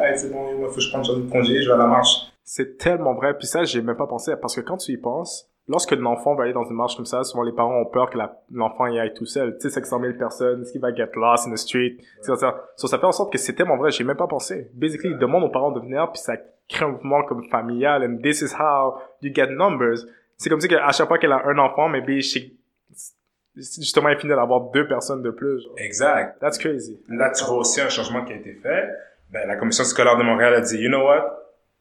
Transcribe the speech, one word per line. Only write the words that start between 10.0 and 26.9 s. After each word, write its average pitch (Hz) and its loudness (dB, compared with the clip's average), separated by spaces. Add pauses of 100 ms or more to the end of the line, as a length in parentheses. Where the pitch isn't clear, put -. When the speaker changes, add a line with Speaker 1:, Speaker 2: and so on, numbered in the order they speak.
Speaker 2:
mille 123 -4
personnes, 123 -2
est-ce 120 -12
qu'il 135 -8
va 123 0
get 117 -2
lost 117 4
in 120 -6
the 107 -6
street, 123 -2
et - -20
cetera. 127 0 (200)
So, 131 -4
ça 127 0
fait 170 2
en 180 6
sorte 196 -2
que - -2
c'est - -4
tellement 165 2
vrai, 143 2
j'ai 127 -2
même 135 -2
pas 180 0
pensé. 160 -6
Basically, 156 -4
ils 139 -4
demandent 143 4
aux 143 0
parents 139 0
de 123 -4
venir, 139 -2
puis - -14
ça 117 -4 (320)
crée - -2
un 147 2
mouvement 139 2
comme 120 -6
familial, 123 2
and 120 -4
this 147 2
is 135 -4
how 139 2 (280)
you 139 -6
get 135 4
numbers. 135 2 (400)
C'est - -6
comme 151 4
si 180 0
que 170 6
à 143 4
chaque 156 2
fois 165 2
qu'elle 151 4
a 135 2
un 143 2
enfant, 143 4
maybe 135 -2
she, 127 -6 (1040)
justement, 147 0
elle 143 4
finit 147 -4
d'avoir 123 4 (120)
deux 143 2
personnes 131 -2
de 120 -2
plus, 127 -4
genre. - -20
Speaker 1:
Exact. 110 0
Speaker 2:
That's 147 0
crazy. 120 -4 (100)